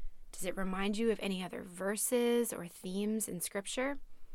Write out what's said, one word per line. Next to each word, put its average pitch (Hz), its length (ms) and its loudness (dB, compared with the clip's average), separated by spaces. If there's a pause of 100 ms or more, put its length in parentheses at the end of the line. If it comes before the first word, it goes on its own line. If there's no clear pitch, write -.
(300)
Does - 140 -4
it 180 120 0
remind 196 400 2
you 226 140 4
of 202 100 2
any 190 220 0
other - 200 -6
verses 220 880 2
or 170 140 -6
themes 208 600 -2
in 175 140 -4
Scripture? 254 580 -2 (360)